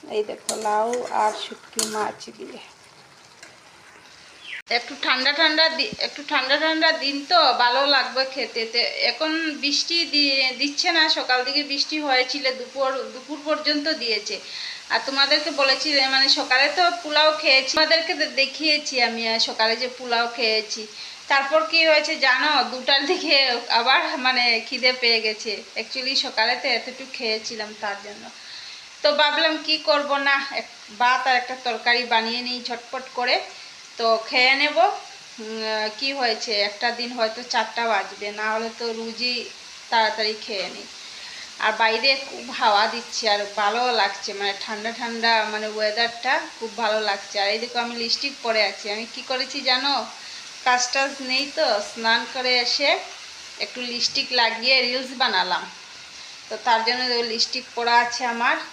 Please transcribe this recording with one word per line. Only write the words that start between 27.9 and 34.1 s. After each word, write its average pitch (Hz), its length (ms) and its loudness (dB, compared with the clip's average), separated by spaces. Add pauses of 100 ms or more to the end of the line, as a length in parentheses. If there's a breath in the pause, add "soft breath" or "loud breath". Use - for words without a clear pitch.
জন্য। 208 180 -14 (800 loud breath)
তো 294 60 4 (120)
ভাবলাম 302 340 4 (120)
কি 311 100 0 (120)
করব 285 220 4 (180)
না, 277 60 6 (260)
এক 226 60 -10 (360)
ভাত 247 280 4
আর 247 100 4
একটা 254 160 -8 (100)
তরকারি 240 360 2 (120)
বানিয়ে 226 320 0
নিই 247 120 -6 (100)
ঝটপট 247 360 -8 (140)
করে, 254 180 2 (600 loud breath)
তো 233 80 0 (220)